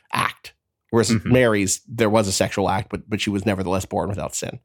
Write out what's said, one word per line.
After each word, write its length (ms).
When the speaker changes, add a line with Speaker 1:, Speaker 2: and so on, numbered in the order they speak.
Speaker 1:
act. 400
Whereas 200
Speaker 2:
Mm-hmm. 220
Speaker 1:
Mary's, 560
there 220
was 180
a 40
sexual 360
act, 220
but, 180
but 140
she 80
was 160
nevertheless 400
born 240
without 240
sin. 300